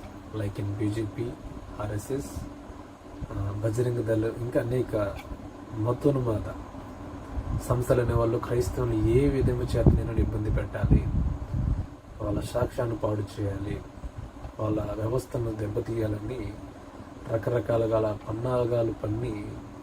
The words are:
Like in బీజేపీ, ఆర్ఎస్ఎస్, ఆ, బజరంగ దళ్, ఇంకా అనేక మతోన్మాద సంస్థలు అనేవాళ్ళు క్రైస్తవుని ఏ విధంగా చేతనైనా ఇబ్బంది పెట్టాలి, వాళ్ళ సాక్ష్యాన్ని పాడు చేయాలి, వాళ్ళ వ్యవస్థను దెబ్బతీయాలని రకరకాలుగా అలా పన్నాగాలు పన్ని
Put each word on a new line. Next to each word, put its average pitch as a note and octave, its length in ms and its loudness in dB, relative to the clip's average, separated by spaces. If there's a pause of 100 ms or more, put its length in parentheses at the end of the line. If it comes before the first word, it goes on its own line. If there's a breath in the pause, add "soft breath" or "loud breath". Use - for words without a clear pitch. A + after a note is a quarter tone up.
(460)
Like G2+ 140 -4
in G2+ 180 -2
బీజేపీ, A2 480 0 (540)
ఆర్ఎస్ఎస్, G#2+ 500 -4 (1000)
ఆ, G2+ 220 -2 (100)
బజరంగ A#2+ 380 2
దళ్, A2 220 4
ఇంకా A#2+ 360 0
అనేక A2+ 540 0 (640)
మతోన్మాద B2 720 2 (1160)
సంస్థలు B2 340 4
అనేవాళ్ళు A#2 360 4
క్రైస్తవుని A#2+ 840 4
ఏ C#3+ 40 6
విధంగా B2 340 4
చేతనైనా A#2 500 4
ఇబ్బంది A2 380 0
పెట్టాలి, - 540 4 (1160)
వాళ్ళ G#2 180 0
సాక్ష్యాన్ని A#2+ 560 0
పాడు G#2+ 460 -2
చేయాలి, G2 380 -2 (800)
వాళ్ళ G#2+ 200 2
వ్యవస్థను A2+ 680 0
దెబ్బతీయాలని G#2+ 1000 -2 (840)
రకరకాలుగా A2+ 640 4
అలా G#2+ 220 2 (100)
పన్నాగాలు A#2+ 640 2 (120)
పన్ని A2+ 260 0 (520)